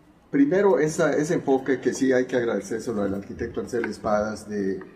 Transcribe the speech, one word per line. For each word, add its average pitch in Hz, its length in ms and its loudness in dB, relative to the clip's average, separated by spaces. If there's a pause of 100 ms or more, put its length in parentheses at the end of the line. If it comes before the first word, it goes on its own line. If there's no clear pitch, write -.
(300)
primero, 175 480 4
esa, 156 360 2
ese 151 200 0
enfoque 131 460 0
que 123 120 0
sí 131 220 2
hay 127 140 4
que - 80 -4
agradecérselo 110 640 -2
al 98 140 -2
arquitecto - 460 -8
Arcel 117 240 -4
Espadas, 107 600 -4
de 98 320 -2 (160)